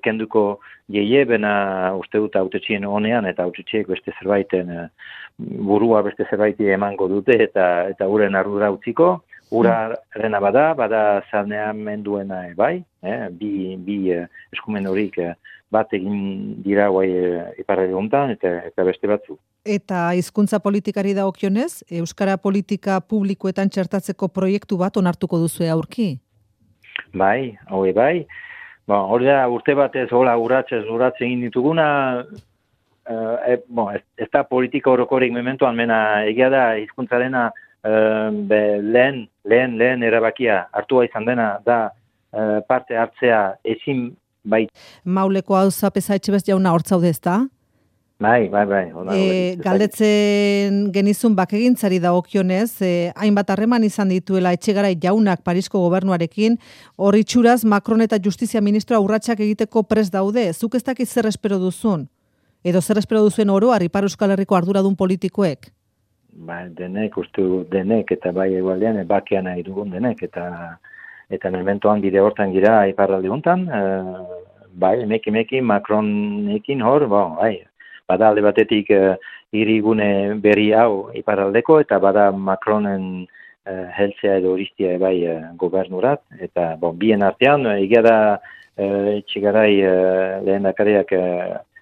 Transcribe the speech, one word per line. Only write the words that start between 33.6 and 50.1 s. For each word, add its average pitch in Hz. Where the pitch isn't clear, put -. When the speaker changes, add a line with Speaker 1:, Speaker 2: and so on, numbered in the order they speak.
Speaker 1:
bon, 113
ez, 101
ez 110
da 143
politika 127
orokorik 127
mementoan, 123
mena 110
egia 120
da, 135
hizkuntzarena, 123
eh, 110
be, 104
lehen, 120
lehen, 120
lehen 123
erabakia 110
hartua 120
izan 110
dena 113
da, 117
eh, 107
parte 127
hartzea 113
ezin 120
bai. 110
Speaker 2:
Mauleko 190
auzapeza 196
Etxebest 196
jauna 190
hor 165
zaude, 175
ezta? 185
Speaker 1:
Bai, 107
bai, 101
bai, 98
hona 92
Speaker 2:
Eh, 190
Speaker 1:
hori, 185
ez 175
Speaker 2:
galdetzen 202